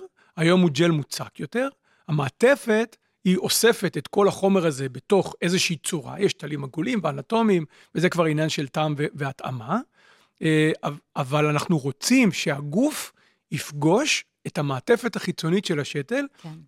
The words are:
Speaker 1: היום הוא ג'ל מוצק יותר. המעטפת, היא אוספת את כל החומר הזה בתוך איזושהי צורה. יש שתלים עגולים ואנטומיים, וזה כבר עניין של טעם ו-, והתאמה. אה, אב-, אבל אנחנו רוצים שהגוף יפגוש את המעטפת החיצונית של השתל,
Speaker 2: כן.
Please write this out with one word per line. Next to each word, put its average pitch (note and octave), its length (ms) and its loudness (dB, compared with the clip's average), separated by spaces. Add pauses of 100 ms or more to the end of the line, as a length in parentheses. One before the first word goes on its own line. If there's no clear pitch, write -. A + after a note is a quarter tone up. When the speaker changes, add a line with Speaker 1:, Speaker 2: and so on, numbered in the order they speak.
(380)
Speaker 1:
היום E3+ 240 4
הוא F3 120 6
ג'ל E3 180 4
מוצק - 480 -4
יותר. A#3+ 300 -4 (380)
המעטפת, G#3+ 920 0 (260)
היא F#3 140 4
אוספת - 600 2
את C#3+ 100 -6
כל G3+ 200 4
החומר F#3+ 380 2
הזה C3+ 240 -2
בתוך E3+ 520 0
איזושהי F3+ 360 0
צורה. C3+ 420 -8
יש G3+ 120 2
שתלים D3 320 -8
עגולים F#3+ 400 -4
ואנטומיים, E3+ 640 0 (300)
וזה E3+ 140 2
כבר E3 160 2
עניין D#3 240 2
של C#3+ 180 -4
טעם D#3 300 -2
ו-, D3 160 -2
והתאמה. C3 680 -6 (600)
אה, D#3 300 4 (120)
אב-, D3 160 -6 (160)
אבל D3+ 300 0
אנחנו D3+ 320 0
רוצים F#3+ 540 2
שהגוף D3 800 -2 (400)
יפגוש D#3+ 720 0 (220)
את - 100 -8
המעטפת D3 580 -2
החיצונית F3+ 500 -2
של D#3+ 140 -2
השתל, D3 460 -4 (160)
Speaker 2:
כן. D#3+ 120 -18 (140)